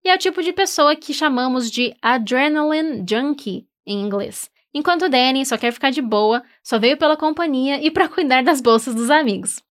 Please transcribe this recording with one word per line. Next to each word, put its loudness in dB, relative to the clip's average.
e 0
é 4
o 2
tipo -2
de -2
pessoa 2
que -10
chamamos -2
de -2
adrenaline 0
junkie -4
em -6
inglês. -6
Enquanto 0
o 2
Danny 2
só -2
quer -2
ficar 0
de -2
boa, 2
só -2
veio 2
pela 2
companhia -2
e 0
pra 0
cuidar 2
das 2
bolsas 0
dos 0
amigos. 0